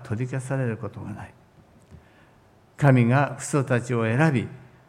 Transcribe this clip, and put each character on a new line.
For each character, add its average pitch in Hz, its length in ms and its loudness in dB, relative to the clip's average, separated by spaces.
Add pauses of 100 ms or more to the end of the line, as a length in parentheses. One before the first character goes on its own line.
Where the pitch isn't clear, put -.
取 110 160 -6
り 131 60 -4
消 131 140 -8
さ 135 160 -6
れ 131 120 -2
る 110 80 -4
こ 104 120 -8
と 98 120 -14
が 95 100 -12
な 101 140 -14
い。 - 100 -20 (1400)
神 127 300 6
が 135 320 2
父 - 80 -10
祖 143 180 0
た 123 160 0
ち 123 140 -6
を 113 100 0
選 135 280 2
び、 113 160 0 (400)